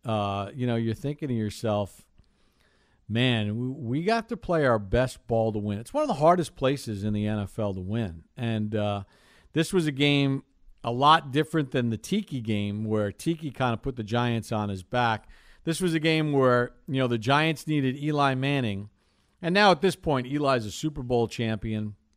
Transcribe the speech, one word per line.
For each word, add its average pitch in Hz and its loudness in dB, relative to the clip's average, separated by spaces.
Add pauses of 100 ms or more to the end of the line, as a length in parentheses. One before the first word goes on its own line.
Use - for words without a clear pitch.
uh, 101 -2
you 123 -4
know, 117 0
you're 113 0
thinking 143 -6
to 127 0
yourself, 104 -2 (1000)
"Man, 110 0
we, 127 -4
we 170 -4
got 220 0
to 240 -4
play 165 0
our 117 4
best 117 -2
ball 113 2
to 107 -2
win." 104 -4
It's 117 -12
one 294 0
of 294 -2
the 196 0
hardest 165 2
places 120 -2
in 107 0
the 104 -2
N 107 -2
F 98 -8
L 104 -2
to 95 -6
win. 92 -6 (120)
And, 110 -4
uh, 101 -2 (500)
this 160 0
was 175 2
a 147 -2
game 139 2 (400)
a 120 -4
lot 143 4
different 151 0
than 123 0
the 110 -2
Tiki 185 -4
game 104 -2
where 107 0
Tiki 160 -4
kind 123 -2
of 110 -6
put 127 -6
the 117 -8
Giants 117 -2
on 107 -2
his 95 -6
back. 117 0 (360)
This 160 -2
was 175 2
a 165 0
game 156 2
where, 123 4 (160)
you 135 -2
know, 127 2
the 120 0
Giants 143 0
needed 139 0
Eli 143 0
Manning. 127 -2 (520)
And 175 -2
now 202 8
at 160 4
this 190 2
point, 131 0
Eli's 135 0
a 101 -8
Super 147 -6
Bowl 120 2
champion. 110 -4 (220)